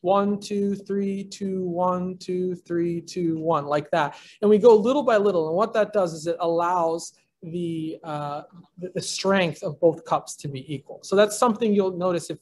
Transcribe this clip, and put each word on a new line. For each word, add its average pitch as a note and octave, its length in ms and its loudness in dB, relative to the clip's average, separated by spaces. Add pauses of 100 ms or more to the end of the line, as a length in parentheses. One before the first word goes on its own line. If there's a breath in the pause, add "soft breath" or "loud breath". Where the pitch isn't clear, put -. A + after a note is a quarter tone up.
one, G3 380 2
two, G3+ 380 -4
three, G3 480 -4
two, F#3+ 400 -6
one, F3+ 540 -2
two, F#3 360 -4
three, E3+ 460 -4
two, E3 360 -4
one, D#3 300 0
like D3+ 240 -2
that. D3+ 260 0 (240 loud breath)
And G#3 80 2
we G#3+ 100 8
go A3+ 180 10
little B3+ 260 2
by A#3 140 4
little. F#3 320 2
And D#3+ 80 -2
what G#3+ 180 0
that G#3 180 0
does F3+ 220 0
is D#3+ 140 -10
it E3+ 100 -2
allows E3+ 760 -2 (400)
the, E3 500 -6
uh, D3 400 -8 (360)
the, F3+ 160 -12
the - 80 -6
strength F#3+ 600 0
of D#3+ 180 -8
both E3 240 4
cups - 320 -2
to D3 120 -10
be C3+ 140 -8 (120)
equal. - 280 -12
So - 140 -6
that's G#3 200 4
something A3 380 2
you'll F#3+ 220 0
notice F3 340 -2
if, D#3 120 -10